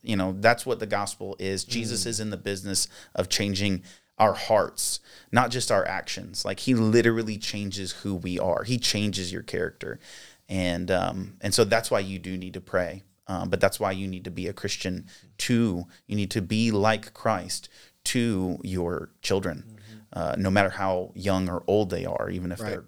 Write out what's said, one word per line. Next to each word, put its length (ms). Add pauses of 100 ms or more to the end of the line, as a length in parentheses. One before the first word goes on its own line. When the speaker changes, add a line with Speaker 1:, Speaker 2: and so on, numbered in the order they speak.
Speaker 1:
You 140
know, 240
that's 260
what 140
the 60
gospel 540
is. 240
Jesus 400
Speaker 2:
Mm. 40
Speaker 1:
is 120
in 100
the 80
business 500 (280)
of 140
changing 540 (360)
our 140
hearts, 640 (320)
not 200
just 200
our 160
actions. 560
Like, 180
he 120
literally 640
changes 540 (120)
who 120
we 240
are. 240
He 160
changes 520
your 120
character. 560 (500)
And, 400
um, 520
and 120
so 100
that's 280
why 80
you 200
do 180
need 180
to 60
pray. 420 (240)
Um, 220
but 100
that's 200
why 120
you 160
need 160
to 80
be 160
a 60
Christian 520 (320)
too. 480 (220)
You 80
need 160
to 100
be 300
like 420
Christ 560 (360)
to 580
your 460 (120)
children, 460
Speaker 2:
Mm-hmm. 320 (140)
Speaker 1:
uh, 240
no 120
matter 200
how 440
young 360
or 180
old 220
they 160
are, 240
even 220
if 100
Speaker 2:
Right. 100
Speaker 1:
they're 160